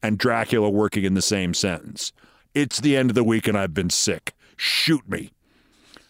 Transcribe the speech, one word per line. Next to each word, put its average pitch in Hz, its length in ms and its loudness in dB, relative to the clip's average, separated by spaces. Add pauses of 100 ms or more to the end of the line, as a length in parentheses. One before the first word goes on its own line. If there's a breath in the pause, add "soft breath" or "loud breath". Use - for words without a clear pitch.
and 107 160 0
Dracula 113 520 2
working 101 340 0
in 95 120 2
the 95 60 2
same 92 320 0
sentence. - 600 -6 (400 soft breath)
It's 143 260 -2
the 143 160 4
end 131 160 4
of 104 40 -2
the 120 100 4
week 113 200 2
and 104 120 2
I've 95 160 -2
been 90 160 -2
sick. - 440 -4 (220 soft breath)
Shoot - 540 0
me. 85 220 -8 (800 soft breath)